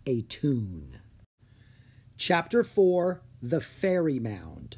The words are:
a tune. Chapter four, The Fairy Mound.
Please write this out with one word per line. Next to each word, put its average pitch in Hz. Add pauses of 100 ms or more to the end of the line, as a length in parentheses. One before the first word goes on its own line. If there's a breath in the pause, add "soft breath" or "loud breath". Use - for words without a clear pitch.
a 123
tune. 95 (1200 soft breath)
Chapter 180
four, 180 (220)
The 127
Fairy 165
Mound. 92